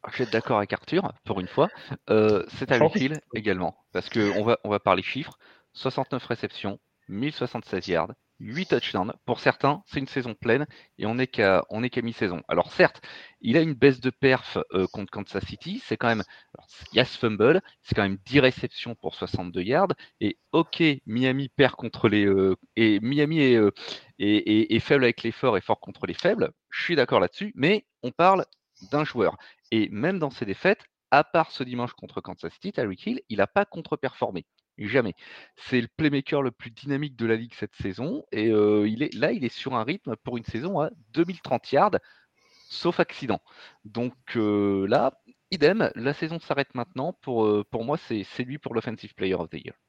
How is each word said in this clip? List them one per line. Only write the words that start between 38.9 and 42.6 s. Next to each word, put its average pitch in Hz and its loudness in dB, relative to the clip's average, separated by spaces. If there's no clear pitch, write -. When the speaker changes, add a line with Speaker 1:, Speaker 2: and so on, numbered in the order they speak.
Speaker 1:
est, 151 -4
là, 139 -2
il 202 -4
est 117 -2
sur - -8
un 113 -2
rythme 127 -6
pour 120 -6
une 113 -10
saison 156 -4
à 156 0
deux 165 2
mille 180 -12
trente - -4
yards, 175 4